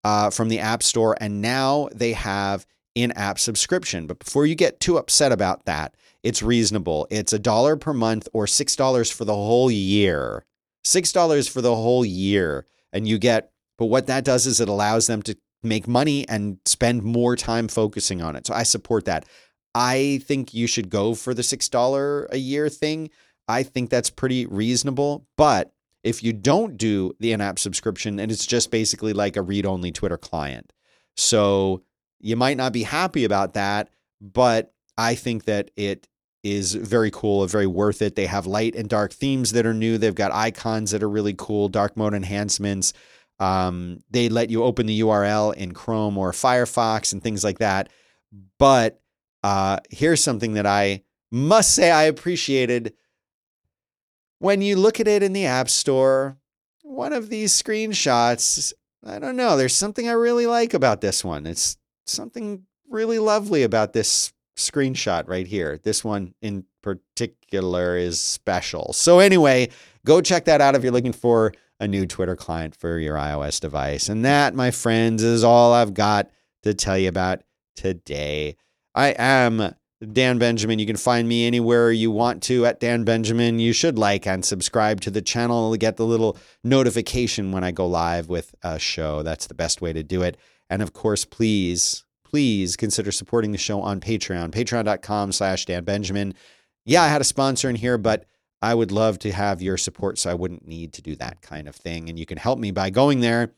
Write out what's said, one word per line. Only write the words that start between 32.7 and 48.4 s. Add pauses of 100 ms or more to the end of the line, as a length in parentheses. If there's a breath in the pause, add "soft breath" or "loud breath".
be
happy
about
that, (320)
but (240)
I
think
that
it (360)
is
very
cool,
very
worth
it.
They
have
light
and
dark
themes
that
are
new.
They've
got
icons
that
are
really
cool,
dark
mode
enhancements. (480 soft breath)
Um, (100)
they
let
you
open
the
U
R
L
in
Chrome
or
Firefox
and
things
like
that. (680 soft breath)